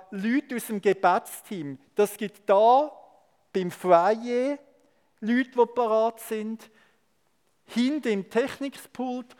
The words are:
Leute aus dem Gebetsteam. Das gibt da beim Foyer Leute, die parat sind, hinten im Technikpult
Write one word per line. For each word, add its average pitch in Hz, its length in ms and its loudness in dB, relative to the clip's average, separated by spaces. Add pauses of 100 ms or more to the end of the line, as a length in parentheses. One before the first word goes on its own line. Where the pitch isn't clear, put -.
(100)
Leute 233 460 -4
aus 220 100 -8
dem 208 160 -6
Gebetsteam. 175 960 -2 (160)
Das 208 220 2
gibt - 320 -8
da 233 420 4 (640)
beim 180 180 -2
Foyer 233 880 2 (640)
Leute, 240 300 -2
die 240 240 2
parat 226 460 0
sind, 220 500 -10 (960)
hinten 254 420 -2
im 196 220 -4
Technikpult 254 1080 -6